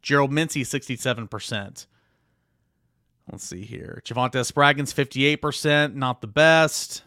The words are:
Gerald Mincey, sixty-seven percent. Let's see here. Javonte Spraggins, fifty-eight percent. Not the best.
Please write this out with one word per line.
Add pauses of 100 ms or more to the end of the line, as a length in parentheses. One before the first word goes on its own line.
Gerald
Mincey,
sixty-seven
percent. (1400)
Let's
see
here.
Javonte
Spraggins,
fifty-eight
percent.
Not
the
best.